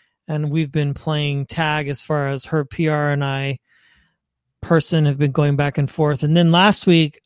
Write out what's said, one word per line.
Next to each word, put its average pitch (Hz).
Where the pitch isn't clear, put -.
and 151
we've 151
been 143
playing 147
tag 151
as 139
far 143
as 139
her 151
P 160
R 147
and 143
I 139
person 160
have 139
been 143
going 143
back 143
and 139
forth. 147
And 156
then 170
last 190
week 165